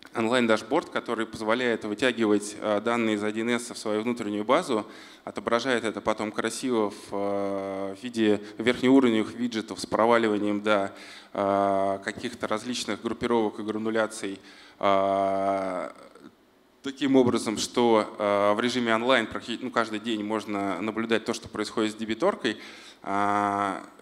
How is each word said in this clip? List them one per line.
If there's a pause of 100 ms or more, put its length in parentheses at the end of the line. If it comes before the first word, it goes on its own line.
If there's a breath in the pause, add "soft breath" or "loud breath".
(160)
онлайн-дашборд,
который
позволяет
вытягивать,
э,
данные
из
один
эс
в
свою
внутреннюю
базу, (380 loud breath)
отображает
это
потом
красиво
в, (160)
э,
в
виде (160 loud breath)
верхнеуровневых
виджетов
с
проваливанием
до, (420 loud breath)
э,
каких-то
различных
группировок
и
грануляций, (380 loud breath)
э, (920)
таким
образом,
что,
э,
в
режиме
онлайн
практи-,
ну,
каждый
день
можно
наблюдать
то,
что
происходит
с
дебиторкой. (460 loud breath)
А, (200)